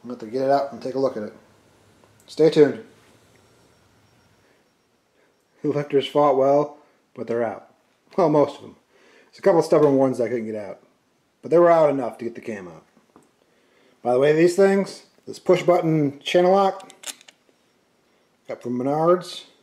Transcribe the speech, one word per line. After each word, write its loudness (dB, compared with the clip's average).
I'm -16
gonna -14
have -14
to -8
get -4
it 0
out -2
and -18
take -10
a -6
look -4
at -8
it. -14
Stay 2
tuned. 4
The -2
lifters -2
fought 0
well, 0
but -12
they're -4
out. -10
Well, 0
most 0
of -20
them. -20
There's -20
a -20
couple 4
of -2
stubborn 2
ones 0
that 0
I -8
couldn't -6
get -10
out. -12
But -18
they 2
were 6
out 4
enough -6
to -10
get -10
the -16
cam -12
out. -20
By -2
the 2
way, 2
these 2
things, 0
this -18
push 0
button 0
channel 2
lock, 0
got -16
from -6
Menards. -2